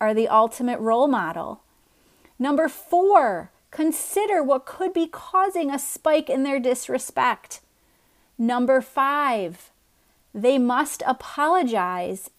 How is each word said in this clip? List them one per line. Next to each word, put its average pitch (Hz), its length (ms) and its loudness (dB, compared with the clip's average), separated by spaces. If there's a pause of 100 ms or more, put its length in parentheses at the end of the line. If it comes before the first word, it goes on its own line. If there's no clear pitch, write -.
are 214 140 2
the 226 140 2
ultimate 233 500 2
role 226 300 2
model. 170 540 -4 (760)
Number 294 300 2
four, 320 840 2 (220)
consider 370 720 -2
what 269 220 0
could 370 280 -6
be 330 160 0
causing 370 640 -2
a 277 80 -4
spike 311 520 -2
in 269 140 0
their 277 160 -2
disrespect. 247 1000 -4 (760)
Number 247 420 2
five, 262 920 -2 (600)
they 247 260 2
must 247 480 0
apologize 226 1300 -2